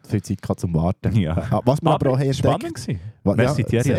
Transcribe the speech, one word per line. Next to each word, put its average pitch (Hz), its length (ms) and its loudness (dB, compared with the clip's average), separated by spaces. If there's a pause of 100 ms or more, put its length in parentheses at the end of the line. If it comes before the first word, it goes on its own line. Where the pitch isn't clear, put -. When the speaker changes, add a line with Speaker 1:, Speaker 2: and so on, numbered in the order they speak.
Speaker 1:
so - 60 -20
viel 104 120 0
Zeit - 200 -6
gehabt - 180 -4
zum 87 140 -2
Warten. 90 420 0
Speaker 2:
Ja. 82 200 2
Speaker 1:
Äh, 92 280 -2
was 135 180 2
wir 160 80 2
aber 160 160 0
Speaker 2:
Aber 135 80 2
Speaker 1:
auch 127 60 0
haben 139 120 2
Speaker 2:
spannend 180 320 0
Speaker 1:
entdeckt 330 220 -10
Speaker 2:
gewesen. 92 140 -4 (240)
Speaker 1:
wa-, 98 100 2
Speaker 2:
Merci, 123 280 2
Speaker 1:
ja, 104 40 -4
Speaker 2:
Thierry, 113 120 0
an 127 180 2
Speaker 1:
sehr. - 20 -